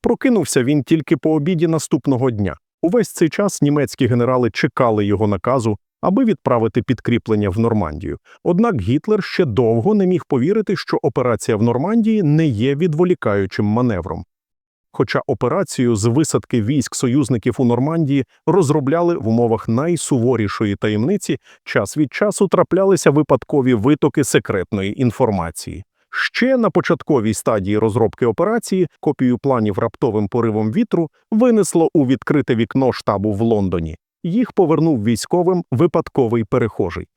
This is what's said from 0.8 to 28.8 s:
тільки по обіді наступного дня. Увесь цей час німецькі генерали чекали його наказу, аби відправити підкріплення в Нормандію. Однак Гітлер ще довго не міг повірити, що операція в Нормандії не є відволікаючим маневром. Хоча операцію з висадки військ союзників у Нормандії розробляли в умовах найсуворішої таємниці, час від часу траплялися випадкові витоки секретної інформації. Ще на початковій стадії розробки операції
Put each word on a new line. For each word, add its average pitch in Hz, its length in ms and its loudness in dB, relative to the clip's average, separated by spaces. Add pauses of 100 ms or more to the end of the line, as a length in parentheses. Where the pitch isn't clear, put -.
тільки 160 340 0
по 160 160 -2
обіді 156 340 0
наступного 139 640 -2
дня. 101 240 -4 (260)
Увесь 233 320 0
цей 165 160 2
час - 320 -2
німецькі 143 460 0
генерали 120 460 2
чекали 113 520 0
його 101 220 0
наказу, 107 500 -2 (240)
аби 208 240 2
відправити 123 560 0
підкріплення 110 680 0
в 92 100 -4
Нормандію. 92 580 -2 (260)
Однак 175 380 0
Гітлер 156 420 0
ще - 220 -2
довго 117 480 2
не 196 140 2
міг 180 200 0
повірити, 185 480 0
що - 260 -4
операція 123 560 0
в 107 60 2
Нормандії 208 600 0
не 151 220 4
є 131 300 0
відволікаючим 147 920 0
маневром. 104 600 -2 (680)
Хоча - 340 0
операцію 127 680 0
з 101 100 -2
висадки 120 560 0
військ 127 340 -2
союзників 127 640 0
у 131 80 2
Нормандії 135 600 0 (220)
розробляли 160 680 2
в - 120 -4
умовах 113 420 0
найсуворішої 117 1040 0
таємниці, 123 640 -2 (260)
час - 340 -4
від 147 160 -2
часу 208 340 0
траплялися 180 640 2
випадкові 139 640 2
витоки 135 500 2
секретної 101 760 -2
інформації. 98 840 -2 (260)
Ще - 480 -2
на 220 120 2
початковій 139 640 0
стадії 104 440 0
розробки 110 480 0
операції 185 640 0 (120)